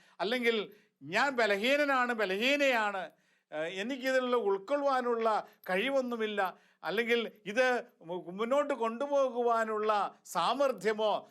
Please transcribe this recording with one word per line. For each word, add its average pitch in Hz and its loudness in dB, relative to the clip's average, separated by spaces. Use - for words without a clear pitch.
അല്ലെങ്കിൽ 233 0
ഞാൻ 214 0
ബലഹീനനാണ്, 247 2
ബലഹീനയാണ്." 220 0
ഏഹ്, 156 -4
എനിക്കിതിനുള്ള 247 0
ഉൾക്കൊള്ളുവാനുള്ള 240 0
കഴിവൊന്നുമില്ല, 226 -2
അല്ലെങ്കിൽ 226 0
ഇത് 226 2
മു-, 170 -8
മുന്നോട്ട് 269 0
കൊണ്ടുപോകുവാനുള്ള 233 0
സാമർഥ്യമോ, 214 0